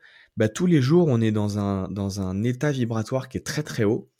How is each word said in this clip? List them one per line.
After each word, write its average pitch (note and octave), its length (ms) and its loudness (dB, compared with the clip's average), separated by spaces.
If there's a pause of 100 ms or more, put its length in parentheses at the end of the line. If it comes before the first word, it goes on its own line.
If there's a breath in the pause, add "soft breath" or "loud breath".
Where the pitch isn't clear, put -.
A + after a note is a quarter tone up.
(360 loud breath)
bah, A2 120 2
tous E3+ 180 -2
les E3 160 6
jours, D#3+ 260 4
on A#2+ 120 2
est A2 120 2
dans G#2 260 0
un, G2 300 -2
dans G2 320 -4
un F#2+ 240 -2
état B2+ 280 -2
vibratoire B2 560 -4
qui - 100 -6
est - 80 -12
très, - 160 -4
très - 220 -2
haut. - 360 0